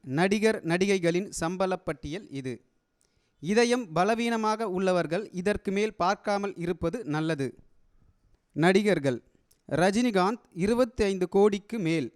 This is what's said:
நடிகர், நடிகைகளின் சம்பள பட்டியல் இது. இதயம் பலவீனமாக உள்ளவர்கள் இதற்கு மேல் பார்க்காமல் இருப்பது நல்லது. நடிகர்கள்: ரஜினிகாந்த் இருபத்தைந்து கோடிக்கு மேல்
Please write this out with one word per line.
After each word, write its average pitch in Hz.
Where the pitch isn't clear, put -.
நடிகர், 196
நடிகைகளின் 180
சம்பள 185
பட்டியல் 160
இது. 131
இதயம் 240
பலவீனமாக 220
உள்ளவர்கள் 185
இதற்கு 196
மேல் 208
பார்க்காமல் 202
இருப்பது 170
நல்லது. 151
நடிகர்கள்: 165
ரஜினிகாந்த் 196
இருபத்தைந்து 202
கோடிக்கு 202
மேல் 160